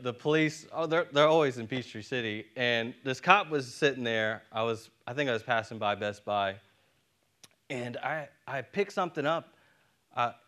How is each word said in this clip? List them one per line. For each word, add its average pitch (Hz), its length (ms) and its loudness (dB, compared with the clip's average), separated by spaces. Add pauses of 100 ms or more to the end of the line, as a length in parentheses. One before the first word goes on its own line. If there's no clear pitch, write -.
the 123 100 -2
police, 151 600 0
oh, 165 140 -2
they're, 160 260 2
they're 147 160 8
always 151 280 6
in 113 120 -8
Peachtree 117 340 -6
City. 110 440 -4 (100)
And 120 380 0 (100)
this 131 160 -2
cop 185 280 6
was 139 240 -2
sitting 131 300 0
there. 110 480 0
I 113 140 -2
was, 113 260 -4 (160)
I 123 60 -8
think 139 180 -2
I - 20 2
was 110 120 -2
passing 113 340 -2
by 104 160 0
Best 104 300 -4
Buy. 98 320 -2 (1120)
And 123 280 -6
I, 143 300 -4 (180)
I 131 160 -6
picked 196 300 -4
something 170 320 -2
up, 160 300 -2 (640)
uh, 120 160 2 (160)